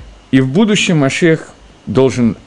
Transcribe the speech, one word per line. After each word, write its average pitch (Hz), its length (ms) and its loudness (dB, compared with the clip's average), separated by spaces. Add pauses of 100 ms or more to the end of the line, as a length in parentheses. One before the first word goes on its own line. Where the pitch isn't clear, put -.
(300)
и 131 100 2
в 131 100 0
будущем 190 500 0
Машиах 156 500 0 (380)
должен, 117 600 0